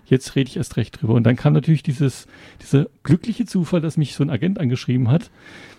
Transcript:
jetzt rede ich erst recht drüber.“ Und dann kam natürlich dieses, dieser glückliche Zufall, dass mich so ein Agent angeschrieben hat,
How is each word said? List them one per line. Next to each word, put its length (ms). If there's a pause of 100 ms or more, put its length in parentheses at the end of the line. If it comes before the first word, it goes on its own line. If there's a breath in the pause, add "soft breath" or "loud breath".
jetzt 280
rede 140
ich 80
erst 200
recht 240
drüber.“ 120
Und 120
dann 120
kam 160
natürlich 300
dieses, 420 (360 loud breath)
dieser 260 (160)
glückliche 420
Zufall, 360
dass 160
mich 180
so 80
ein 80
Agent 280
angeschrieben 520
hat, 180 (500 loud breath)